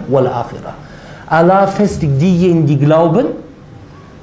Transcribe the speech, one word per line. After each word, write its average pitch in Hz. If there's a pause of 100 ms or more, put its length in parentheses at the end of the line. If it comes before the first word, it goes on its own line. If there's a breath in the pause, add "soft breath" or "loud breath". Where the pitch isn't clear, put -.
(100)
وَالْآخِرَةِ. - (560 loud breath)
Allah 180
festigt 160
diejenigen, 180
die 139
glauben, 160 (960)